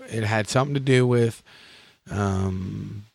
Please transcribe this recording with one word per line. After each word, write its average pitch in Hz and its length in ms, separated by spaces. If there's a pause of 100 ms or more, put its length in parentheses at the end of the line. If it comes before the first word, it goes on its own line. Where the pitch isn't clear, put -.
(100)
it 110 140
had 107 240
something 139 260
to 143 60
do 127 260
with, 120 360 (680)
um, 98 920 (100)